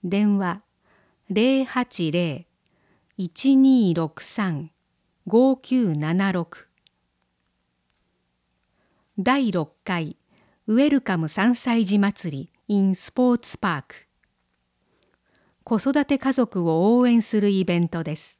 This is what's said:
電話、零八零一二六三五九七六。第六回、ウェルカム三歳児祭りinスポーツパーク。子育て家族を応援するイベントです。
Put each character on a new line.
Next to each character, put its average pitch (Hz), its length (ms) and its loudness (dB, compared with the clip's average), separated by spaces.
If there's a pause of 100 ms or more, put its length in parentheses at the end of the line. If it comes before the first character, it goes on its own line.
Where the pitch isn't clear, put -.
電 202 320 0
話、 185 260 -4 (640)
零 254 360 2
八 240 440 -4
零 170 360 -4 (720)
一 269 400 0
二 254 360 6
六 160 300 -4
三 165 480 -6 (560)
五 254 300 4
九 240 360 -2
七 170 380 0
六。 - 380 -8 (2500)
第 247 320 0
六 170 320 -4
回、 170 320 -6 (520)
ウ 214 100 2
ェ 285 120 4
ル 285 120 2
カ 185 160 -2
ム 160 100 -2
三 233 300 0
歳 233 260 0
児 202 160 0
祭 190 380 -4
り 135 120 -12 (200)
in 196 260 2
ス - 160 -14
ポ 247 220 2
ー 240 40 0
ツ - 200 -10
パ 170 220 -4
ー - 20 -16
ク。 - 140 -20 (1700)
子 226 120 -2
育 277 280 0
て 277 120 0
家 269 160 -2
族 185 360 0
を 185 280 4
応 247 100 4
援 233 140 4
す 214 180 -2
る 202 100 2
イ 190 140 2
ベ 175 160 0
ン 170 80 2
ト 165 160 -6
で 156 140 -8
す。 - 220 -20